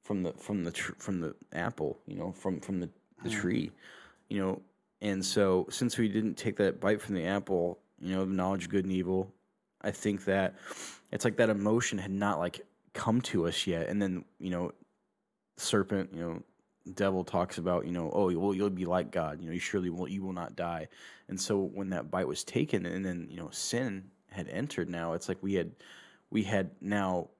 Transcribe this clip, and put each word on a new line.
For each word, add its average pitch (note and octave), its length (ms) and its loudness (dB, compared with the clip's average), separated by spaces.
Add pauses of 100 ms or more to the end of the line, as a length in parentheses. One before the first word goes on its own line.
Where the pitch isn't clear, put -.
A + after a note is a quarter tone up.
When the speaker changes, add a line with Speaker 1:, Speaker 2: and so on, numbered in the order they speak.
Speaker 1:
from G2 200 0
the, E2+ 100 0
from G2+ 300 -2
the E2+ 80 -2
tr-, - 260 -6
from F#2+ 220 -2
the E2 160 -4 (180)
apple, - 540 -2
you - 80 -10
know, F2+ 160 -4
from, F2+ 280 -2
from F#2+ 200 -4
the, F2 100 -4 (340)
the A#2 60 -2
Speaker 2:
Hmm. A2 100 -2
Speaker 1:
tree, - 320 0 (580)
you G#2 100 0
know. F#2+ 220 0 (400)
And G2 220 0
so F#2+ 460 6
since - 280 0
we A2+ 100 4
didn't G#2+ 280 2
take G#2 220 -2
that G2 220 4
bite G#2 220 4
from G2+ 140 -2
the E2 100 0
apple, F2+ 540 2 (200)
you F#2 160 -2
know, F#2+ 100 2
the F#2+ 80 0
knowledge F#2 320 2
of E2 60 -8
good F#2+ 140 4
and F#2+ 80 0
evil, F#2 380 0 (500)
I G2+ 100 0
think G2+ 340 0
that F#2+ 300 4 (560)
it's - 140 -2
like A2 120 2
that A2+ 120 6
emotion G#2+ 480 2
had F#2+ 140 -4
not, G2 280 2
like, F2 220 -2 (320)
come A#2 280 2
to E2+ 260 2
us - 200 0
yet. E2+ 220 0
And G#2 120 2
then, F#2 220 0 (160)
you F#2 100 -4
know, F2 220 -2 (880)
serpent, G2 560 2
you E2 80 -8
know, E2+ 220 -6 (520)
devil F#2+ 280 2
talks F2+ 340 0
about, F2 280 2
you E2 80 -4
know, E2+ 200 -2
"Oh, G2+ 120 4 (120)
well, G2 160 2
you'll G2+ 160 2
be F#2 160 -2
like F2+ 260 2
God, D#2 280 -2
you E2+ 80 -10
know, E2 60 -6
you F2 60 -2
surely F#2 300 0
will, F2 180 -4
you G2 140 -4
will F#2+ 120 -4
not F2 240 -8
die." E2+ 300 -4 (420)
And F#2 100 -4
so G#2 200 2
when F#2+ 320 -2
that D#2+ 200 -4
bite F#2 160 0
was - 160 -4
taken A#2 420 0
and F2+ 200 -2
then, F2 240 -4
you - 80 -14
know, D#2+ 140 -10
sin G#2 580 -4 (200)
had F#2+ 200 -8
entered, F#2+ 400 -4
now E2+ 240 -2
it's E2+ 160 -4
like F#2 120 -2
we G2 120 -2
had, E2 180 0 (580)
we A2 140 2
had F#2+ 280 2 (100)
now F#2+ 480 0 (100)